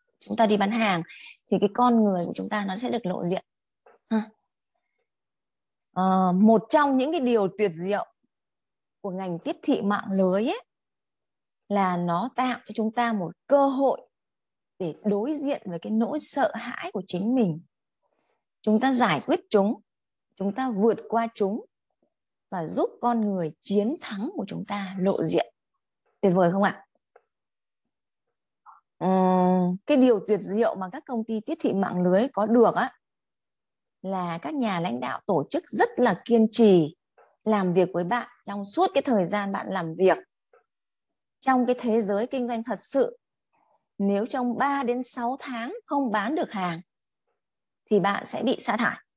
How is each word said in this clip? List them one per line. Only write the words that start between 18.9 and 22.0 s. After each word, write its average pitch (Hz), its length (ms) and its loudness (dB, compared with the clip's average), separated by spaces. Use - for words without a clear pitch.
giải 208 340 0
quyết 359 140 0
chúng, 202 300 2
chúng 196 160 -4
ta 262 180 -4
vượt 208 280 2
qua 226 260 -2
chúng 214 300 -4